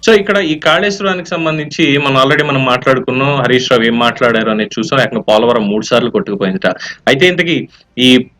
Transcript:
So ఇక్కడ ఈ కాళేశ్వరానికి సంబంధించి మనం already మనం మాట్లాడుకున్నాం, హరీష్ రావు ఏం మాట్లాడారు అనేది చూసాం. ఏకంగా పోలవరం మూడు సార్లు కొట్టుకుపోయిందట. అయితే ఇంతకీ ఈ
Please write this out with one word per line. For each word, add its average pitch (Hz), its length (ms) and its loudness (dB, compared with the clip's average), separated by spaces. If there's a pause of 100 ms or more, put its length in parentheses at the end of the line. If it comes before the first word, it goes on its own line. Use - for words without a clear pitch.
So 226 120 6
ఇక్కడ 202 180 0
ఈ 156 220 -2
కాళేశ్వరానికి 190 680 -2
సంబంధించి 156 680 -2
మనం 135 240 0
already 147 240 2
మనం 139 200 -2
మాట్లాడుకున్నాం, 131 680 0
హరీష్ 127 360 0
రావు 120 120 4
ఏం 117 160 0
మాట్లాడారు 117 500 0
అనేది 107 200 -2 (100)
చూసాం. 123 200 -2
ఏకంగా 117 220 -2
పోలవరం 110 460 2
మూడు 107 180 -2
సార్లు 120 240 0
కొట్టుకుపోయిందట. 98 580 -4 (400)
అయితే 139 200 4
ఇంతకీ 170 400 -2 (300)
ఈ 127 280 4 (140)